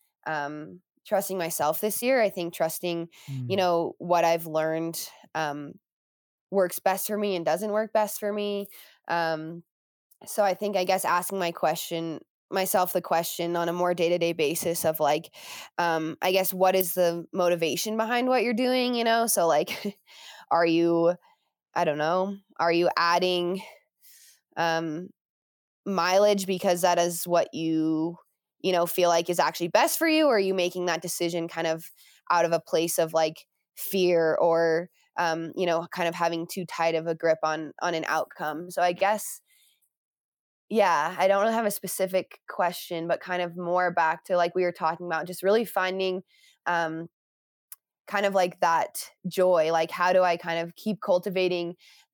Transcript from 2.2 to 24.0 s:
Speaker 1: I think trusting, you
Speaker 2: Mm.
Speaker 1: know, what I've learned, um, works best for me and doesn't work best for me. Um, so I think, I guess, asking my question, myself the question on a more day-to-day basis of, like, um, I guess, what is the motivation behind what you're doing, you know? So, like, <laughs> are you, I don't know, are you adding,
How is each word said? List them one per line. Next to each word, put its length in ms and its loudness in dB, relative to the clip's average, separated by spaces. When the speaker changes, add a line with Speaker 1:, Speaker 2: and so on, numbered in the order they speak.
Speaker 1:
I 80 2
think 240 -6
trusting, 560 -4
you 100 0
Speaker 2:
Mm. 0 -
Speaker 1:
know, 420 0
what 260 2
I've 220 0
learned, 640 -2
um, 380 -4
works 280 0
best 280 -2
for 100 -2
me 180 0
and 100 -4
doesn't 260 0
work 220 -2
best 260 0
for 140 -4
me. 340 -4
Um, 560 -4
so 180 0
I 120 4
think, 220 -4
I 80 0
guess, 200 0
asking 340 0
my 120 0
question, 680 -4
myself 420 0
the 80 0
question 560 -2
on 120 0
a 40 -4
more 220 0
day-to-day 380 2
basis 520 -2
of, 140 0
like, 340 0
um, 420 -2
I 120 0
guess, 200 2
what 220 2
is 200 0
the 380 0
motivation 640 0
behind 320 0
what 140 2
you're 100 0
doing, 420 0
you 80 0
know? 240 2
So, 200 2
like, 520 0
<laughs> 260 -10
are 140 4
you, 500 4
I 100 2
don't 140 0
know, 380 0
are 120 2
you 260 2
adding, 640 0